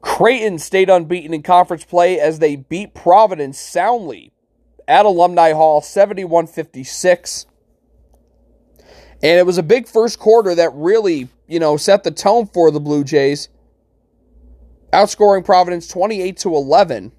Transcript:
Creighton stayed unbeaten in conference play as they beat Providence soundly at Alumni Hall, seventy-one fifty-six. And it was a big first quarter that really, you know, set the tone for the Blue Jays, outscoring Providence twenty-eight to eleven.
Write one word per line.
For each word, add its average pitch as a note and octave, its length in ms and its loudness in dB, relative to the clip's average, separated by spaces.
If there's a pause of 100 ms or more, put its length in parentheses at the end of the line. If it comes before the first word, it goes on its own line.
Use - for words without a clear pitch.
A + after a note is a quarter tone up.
Creighton G#3+ 580 -2
stayed F#3+ 320 0
unbeaten E3+ 420 -2
in D#3 80 -8
conference F3+ 420 0
play F3 360 0
as D#3 180 -2
they D3+ 180 0
beat D#3+ 380 -12
Providence F3 680 0
soundly F3 720 -6 (560)
at F#3 200 4
Alumni F3 460 2
Hall, D#3 280 0
seventy-one F#3 640 -2
fifty-six. - 1000 -6 (1800)
And E3 160 4
it F3+ 80 4
was F3 100 -2
a F3 60 -2
big A#3 240 0
first A3+ 320 -2
quarter G#3+ 340 4
that E3 220 0
really, E3 540 -2 (180)
you E3 120 -4
know, D3+ 180 0
set G3 260 2
the D#3+ 80 -4
tone G#3+ 340 0
for E3+ 240 2
the D3+ 100 -4
Blue D3 240 -2
Jays, C#3+ 460 -2 (1400)
outscoring G3 500 2
Providence F3+ 440 0
twenty-eight F#3+ 500 -6
to E3+ 180 -4
eleven. C#3 640 0